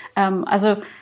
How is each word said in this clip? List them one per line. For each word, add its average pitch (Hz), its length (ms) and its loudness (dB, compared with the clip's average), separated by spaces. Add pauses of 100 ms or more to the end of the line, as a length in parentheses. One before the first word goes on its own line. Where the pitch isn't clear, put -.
(140)
Ähm, 190 320 0
also 202 300 2 (240)